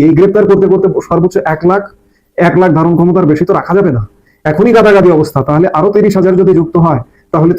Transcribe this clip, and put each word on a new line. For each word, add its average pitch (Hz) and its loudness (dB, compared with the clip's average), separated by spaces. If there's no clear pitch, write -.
এই 160 2
গ্রেপ্তার 202 2
করতে 190 2
করতে 190 0
সর্বোচ্চ 180 -2
এক 156 -10
লাখ, 196 0
এক 170 0
লাখ 180 2
ধারণ 170 0
ক্ষমতার 175 0
বেশি 151 0
তো 196 -2
রাখা - -6
যাবে 185 0
না। 110 -4
এখনই 185 0
গাদাগাদি 202 4
অবস্থা, 151 -2
তাহলে 156 0
আরো 185 0
তিরিশ 208 0
হাজার 185 0
যদি 196 2
যুক্ত 165 -4
হয়, 143 0
তাহলে 165 0